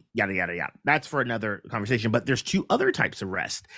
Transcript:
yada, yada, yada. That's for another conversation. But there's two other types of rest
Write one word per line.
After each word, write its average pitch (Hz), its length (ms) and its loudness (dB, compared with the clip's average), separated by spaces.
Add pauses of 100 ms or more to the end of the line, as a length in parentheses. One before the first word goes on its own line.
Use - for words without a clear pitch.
(140)
yada, 101 200 2
yada, 87 220 0
yada. 80 180 -6 (100)
That's 147 240 2
for 143 140 0
another 110 480 -2
conversation. 110 420 0
But 117 140 2
there's 131 160 2
two - 300 0
other 269 200 4
types - 300 0
of 95 80 -6
rest - 380 -6 (100)